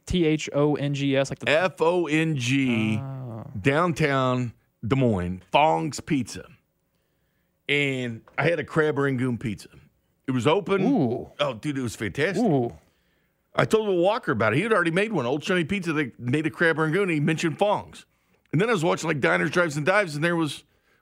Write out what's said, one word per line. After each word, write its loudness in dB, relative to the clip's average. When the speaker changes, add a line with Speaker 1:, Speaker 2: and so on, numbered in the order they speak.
Speaker 1:
T 2
H 0
O 2
N -2
G 0
S, 0
like -10
the -4
Speaker 2:
F 0
O 2
N 2
G, 0
Speaker 1:
Oh. -10
Speaker 2:
downtown 0
Des 2
Moines, 0
Fong's 2
Pizza. -4
And -2
I 0
had 0
a -4
crab 0
rangoon 0
pizza. -8
It -2
was 0
open. 2
Speaker 1:
Ooh. 0
Speaker 2:
Oh, -2
dude, -6
it -4
was -4
fantastic. -2
Speaker 1:
Ooh. 2
Speaker 2:
I 2
told 2
Will 2
Walker 2
about 2
it. 2
He 2
had 0
already 2
made 0
one, -2
Old -2
Chummy 0
Pizza. -4
They -2
made -2
a -2
crab 2
rangoon. 0
He 0
mentioned 0
Fong's. -2
And 2
then 2
I 2
was 0
watching, 0
like, -2
Diners, 2
Drives, 0
and -2
Dives, 2
and -4
there 2
was, -4